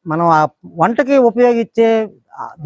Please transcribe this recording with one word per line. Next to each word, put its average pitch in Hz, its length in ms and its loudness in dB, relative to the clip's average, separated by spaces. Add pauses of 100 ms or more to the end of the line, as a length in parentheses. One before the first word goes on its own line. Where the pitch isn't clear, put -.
మనం 165 220 -2
ఆ 156 180 2 (180)
వంటకి 220 520 -2
ఉపయోగించే, 226 920 0 (240)
ఆ, - 160 -14 (160)